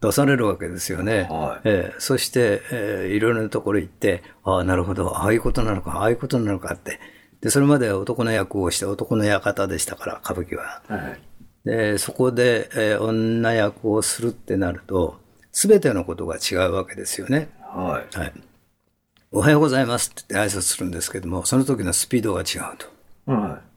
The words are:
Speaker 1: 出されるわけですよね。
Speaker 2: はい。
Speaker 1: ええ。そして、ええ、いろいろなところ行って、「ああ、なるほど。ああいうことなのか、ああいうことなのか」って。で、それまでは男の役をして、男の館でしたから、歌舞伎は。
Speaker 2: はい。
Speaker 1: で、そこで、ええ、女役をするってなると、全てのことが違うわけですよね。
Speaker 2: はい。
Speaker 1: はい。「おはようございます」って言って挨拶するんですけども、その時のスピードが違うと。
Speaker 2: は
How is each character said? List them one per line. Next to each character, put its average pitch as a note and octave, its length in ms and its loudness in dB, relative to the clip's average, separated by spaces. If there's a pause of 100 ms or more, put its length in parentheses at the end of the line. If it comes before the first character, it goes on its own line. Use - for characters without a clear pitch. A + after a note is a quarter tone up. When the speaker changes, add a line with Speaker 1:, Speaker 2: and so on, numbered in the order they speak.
Speaker 1:
出 G#2+ 100 2
さ C#3 140 4
れ C#3 120 4
る A2+ 100 2
わ F2+ 100 0
け E2+ 120 -6
で F2 100 -8
す - 120 -6
よ F2+ 120 -4
ね。 G2+ 260 0
Speaker 2:
は D#2+ 280 -4
い。 - 80 -16
Speaker 1:
え G2+ 280 2
え。 - 60 -16
そ C3 180 0
し - 120 -2
て、 A#2 320 2 (100)
え G2+ 400 -4
え、 G#2 40 0
い G#2+ 40 2
ろ A2+ 120 2
い - 20 2
ろ A2 100 0
な G#2+ 60 -4
と G#2+ 120 -4
こ G2+ 120 -2
ろ G#2 60 4
行 F2+ 80 -4
っ - 40 -18
て、 F2+ 320 -2 (200)
「あ F#2+ 160 2
あ、 F2 40 0
な F#2 120 2
る E2+ 80 2
ほ F#2 120 -2
ど。 F#2 220 -2
あ F2 80 -2
あ A2 80 4
い - 20 4
う A2+ 60 2
こ A#2+ 100 0
と B2 100 2
な A2 120 0
の F#2+ 100 -4
か、 - 80 -8
あ F2+ 140 -2
あ A2+ 40 4
い A#2+ 40 4
う A#2 40 0
こ C3+ 100 -8
と B2+ 120 0
な G#2 120 0
の G2 60 -2
か」 - 160 -6
っ - 40 -8
て。 - 220 -12 (420)
で、 A2+ 80 0
そ C#3 100 4
れ C#3 60 6
ま C#3+ 140 6
で A#2 100 2
は G2 100 0
男 A#2 240 -2
の A2+ 80 0
役 G2 300 0
を F2 100 2
し - 80 -2
て、 G2 60 -4
男 G2+ 300 -2
の G#2+ 100 2
館 G2 420 2
で F#2 120 -4
し - 60 -2
た - 100 -10
か - 100 -14
ら、 F2+ 180 -8
歌 F2+ 100 -6
舞 F2 120 -4
伎 - 100 -8
は。 - 320 -12
Speaker 2:
は G#2+ 100 -6 (120)
い。 - 100 -14 (460)
Speaker 1:
で、 A2 320 0
そ - 140 -4
こ B2+ 200 2
で、 A#2+ 440 2
え G#2+ 180 2
え、 - 20 2
女 A2+ 580 0
役 G#2 400 0
を G#2+ 80 2
す - 200 -4
る A#2 80 0
っ - 20 -4
て F#2+ 260 -4
な F2+ 140 0
る F2 160 -8
と、 F2+ 320 0 (320)
全 G3+ 280 6
て C3+ 140 2
の F2+ 100 -2
こ F2 120 -6
と E2+ 100 -8
が E2 120 -4
違 - 180 -4 (120)
う E2+ 40 0
わ F#2+ 140 -2
け - 100 -16
で G2 100 -10
す - 160 -6
よ - 60 -10
ね。 D3 220 0 (120)
Speaker 2:
は F2+ 500 -6
い。 - 60 -8
Speaker 1:
は E2 80 -4
い。 - 80 -10 (960)
「お G#2 80 0
は D3+ 120 6
よ D3 60 8
う - 20 6
ご D#3 100 6
ざ C3 120 2
い B2+ 40 4
ま A#2+ 140 0
す」 - 100 -2 (100)
っ - 40 -18
て - 100 -10
言 G2 80 2
っ G#2+ 60 2
て G2 80 -2
挨 - 20 -4
拶 F2+ 40 -4
す - 180 -2
る F#2 60 -4
ん F2+ 60 -4
で E2+ 100 -6
す - 100 -6
け F#2+ 80 -6
ど F2+ 80 -8
も、 F2 180 -4
そ - 120 2
の C3 80 4
時 B2 180 0
の F2 100 0
ス - 140 -2
ピ B2+ 100 0
ー A2+ 60 2
ド G#2 100 0
が F2 80 -2
違 - 160 -6 (160)
う - 40 -20
と。 - 540 -12
Speaker 2:
は G#2 300 -2 (160)